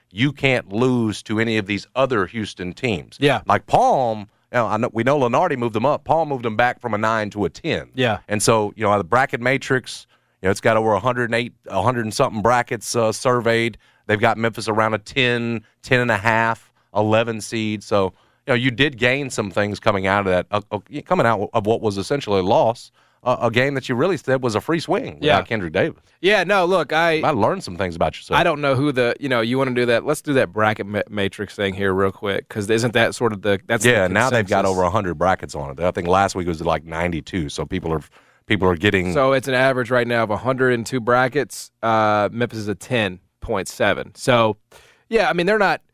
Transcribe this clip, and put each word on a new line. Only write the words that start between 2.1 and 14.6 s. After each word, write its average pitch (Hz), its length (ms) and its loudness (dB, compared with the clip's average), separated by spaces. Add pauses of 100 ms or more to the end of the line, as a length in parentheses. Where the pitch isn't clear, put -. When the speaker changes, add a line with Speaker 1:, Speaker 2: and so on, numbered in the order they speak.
Speaker 1:
Houston 92 460 -8
teams. 85 460 -6
Speaker 2:
Yeah. 131 280 2
Speaker 1:
Like 101 200 0
Palm, 131 600 0 (240)
you 123 60 0
know, 117 100 2
I 101 80 -2
know, 117 160 0
we 113 100 -2
know 139 160 2
Lunardi 139 400 0
moved 117 160 -2
them 113 100 0
up. 139 200 0
Palm 156 240 0
moved 131 160 -4
them 110 120 -4
back 120 240 2
from 113 140 -6
a 101 40 0
nine 110 320 0
to 101 140 -2
a 82 60 0
ten. - 440 -6
Speaker 2:
Yeah. 120 240 0 (100)
Speaker 1:
And 104 120 -2
so, 107 360 2
you 110 80 -4
know, 104 120 4
the 101 60 2
bracket 123 380 0
matrix, 131 680 -4 (360)
you 95 40 -2
know, 95 60 4
it's - 80 -4
got 117 160 4
over 110 160 2
a 98 80 2
hundred 123 240 -2
and 117 100 -4
eight, 117 200 -2 (120)
a 95 160 -2
hundred 120 220 0
and 110 100 -6
something 113 260 0
brackets, 120 540 0
uh, 113 160 2
surveyed. 117 680 0 (300)
They've 107 140 0
got 110 180 2
Memphis 113 300 -4